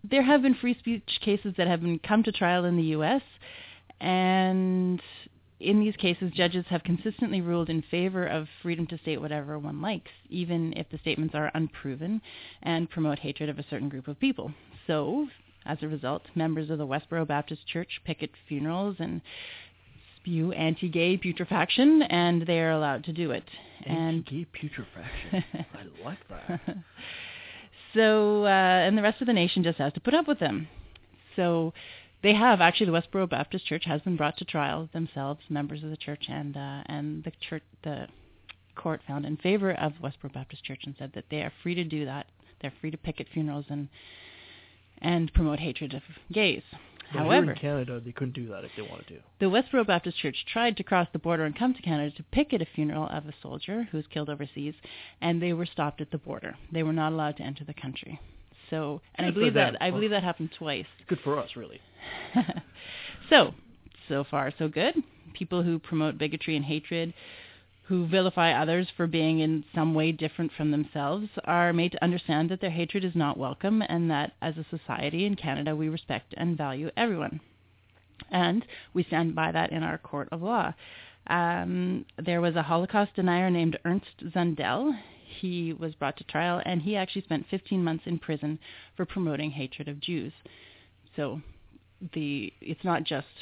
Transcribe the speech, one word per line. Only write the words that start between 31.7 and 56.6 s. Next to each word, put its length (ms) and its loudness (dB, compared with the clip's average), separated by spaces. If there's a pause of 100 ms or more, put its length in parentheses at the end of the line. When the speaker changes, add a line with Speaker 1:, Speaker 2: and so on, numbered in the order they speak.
Speaker 1:
they 120 8
have, 260 8
actually, 260 6
the 60 4
Westboro 380 2
Baptist 360 -2
Church 200 -4
has 160 -2
been 140 0
brought 220 0
to 60 -8
trial 480 -2
themselves, 560 -4
members 340 -4
of 80 -8
the 60 -8
church, 320 -8
and, 280 -6
uh, 300 -8
and 380 -6
the 80 -8 (160)
church, 140 -8 (220)
the 220 -6 (680)
court 320 -6
found 180 -6
in 140 -4
favor 340 2
of 200 -2 (100)
Westboro 320 -10
Baptist 300 -14
Church 200 -12
and 140 -10
said 160 -12
that 160 -12
they 80 -4
are 140 -4 (100)
free 120 -2
to 100 -2
do 200 -4
that. 220 -8 (340)
They're 200 -8
free 100 -4
to 80 -10
picket 340 -8
funerals 380 -2
and, 180 -6 (1120)
and 320 2
promote 280 4
hatred 340 -6
of 80 -10 (280)
gays. 320 2 (500)
Speaker 2:
But 60 -4
here 40 0
Speaker 1:
However, 300 6
Speaker 2:
in 60 -6
Canada, 420 -4
they 120 -10
couldn't 220 -4
do 140 -8
that 160 -10
if 120 -12
they 60 -8
wanted 260 -12
to. 100 -18 (220)
Speaker 1:
the 60 4
Westboro 400 4
Baptist 320 0
Church 180 -2 (160)
tried 240 2
to 60 -6
cross 300 2
the 60 -6
border 260 0
and 120 -2
come 180 2
to 80 -8
Canada 340 -2
to 80 -14
picket 380 0
a 120 -2
funeral 340 -2
of 180 -6
a 60 -12 (100)
soldier 480 -6
who 80 -6
was 100 -6
killed 200 -6
overseas, 460 -8 (460)
and 220 2
they 100 2
were 140 0
stopped 340 -4
at 100 -6
the 80 -4
border. 380 -10 (160)